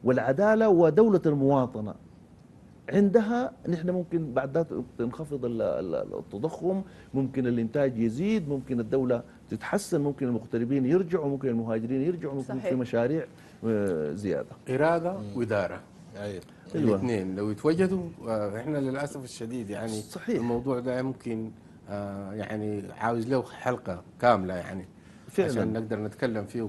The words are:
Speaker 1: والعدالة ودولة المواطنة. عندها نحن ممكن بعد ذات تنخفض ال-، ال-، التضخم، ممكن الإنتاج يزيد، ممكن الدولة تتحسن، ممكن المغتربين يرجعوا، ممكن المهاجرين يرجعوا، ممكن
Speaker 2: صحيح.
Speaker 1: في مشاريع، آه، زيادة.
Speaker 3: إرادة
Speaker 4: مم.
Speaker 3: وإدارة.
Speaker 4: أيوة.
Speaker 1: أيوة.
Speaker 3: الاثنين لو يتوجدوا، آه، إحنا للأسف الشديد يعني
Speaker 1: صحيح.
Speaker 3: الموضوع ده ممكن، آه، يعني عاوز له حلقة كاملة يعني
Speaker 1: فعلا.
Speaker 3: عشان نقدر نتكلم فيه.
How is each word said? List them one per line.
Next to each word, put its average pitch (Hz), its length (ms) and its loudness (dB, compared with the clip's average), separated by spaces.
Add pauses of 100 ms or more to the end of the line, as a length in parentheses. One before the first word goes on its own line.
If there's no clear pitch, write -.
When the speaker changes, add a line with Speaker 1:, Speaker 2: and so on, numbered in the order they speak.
Speaker 1:
والعدالة 139 640 4
ودولة 175 580 8
المواطنة. 135 680 4 (960)
عندها 214 600 4 (160)
نحن 170 220 -2
ممكن 170 420 -2
بعد 135 220 -2
ذات 165 120 2 (320)
تنخفض 127 460 -4
ال-، 117 180 -2
ال-، 73 560 -2
التضخم، 165 640 -2 (320)
ممكن 131 320 0
الإنتاج 120 520 0
يزيد، 156 500 0
ممكن 131 320 -2
الدولة 123 420 2 (280)
تتحسن، 170 500 -2
ممكن 139 280 -2
المغتربين 120 580 0
يرجعوا، 165 420 2
ممكن 135 200 -2
المهاجرين 117 540 0
يرجعوا، 156 320 -2
ممكن 135 140 -6
Speaker 2:
صحيح. 131 200 -4
Speaker 1:
في 131 60 2
مشاريع، 127 500 0 (420)
آه، 95 460 2
زيادة. 85 360 -2 (220)
Speaker 3:
إرادة 170 480 2
Speaker 4:
مم. 101 180 -10
Speaker 3:
وإدارة. 104 440 -2 (360)
Speaker 4:
أيوة. 101 260 -8 (320)
Speaker 1:
أيوة. 143 160 2
Speaker 3:
الاثنين 98 460 0
لو 104 140 -2
يتوجدوا، 180 520 0 (260)
آه، 104 320 -2
إحنا 147 180 -4
للأسف 139 460 -4
الشديد 117 460 -8
يعني 110 220 -6
Speaker 1:
صحيح. 175 440 -6
Speaker 3:
الموضوع 123 440 0
ده 127 220 -2
ممكن، 117 480 -6 (400)
آه، 101 420 -6
يعني 107 500 -4 (160)
عاوز 117 300 0
له 127 140 2
حلقة 104 600 -6 (180)
كاملة 98 340 6
يعني 92 300 -8 (440)
Speaker 1:
فعلا. 175 220 2
Speaker 3:
عشان 113 220 2
نقدر 110 280 -2
نتكلم 107 440 -2
فيه. 113 240 -4